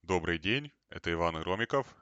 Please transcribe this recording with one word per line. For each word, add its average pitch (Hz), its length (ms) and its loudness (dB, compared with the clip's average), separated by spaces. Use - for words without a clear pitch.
добрый 85 360 2
день. 123 320 -2
Это - 220 -6
Иван 85 260 2
Иромиков. 104 520 0